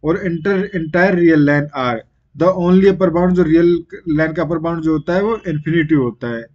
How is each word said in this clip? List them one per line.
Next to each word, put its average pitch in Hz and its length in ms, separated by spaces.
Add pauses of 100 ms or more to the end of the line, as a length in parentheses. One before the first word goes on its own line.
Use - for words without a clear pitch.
और 160 160
inter-, 185 580
entire 175 380
real 165 320
line 147 180 (140)
R, 123 180 (380)
the 160 120 (120)
only 185 320
upper 185 240
bound, 180 200
जो 180 80
रियल 165 240 (420)
लाइन 156 240
का 165 100
अपर 160 140
बाउंड 165 260
जो 160 100
होता 156 220
है 190 80
वो 226 120 (120)
इन्फिनिटी 156 480
होता 123 320
है। 117 280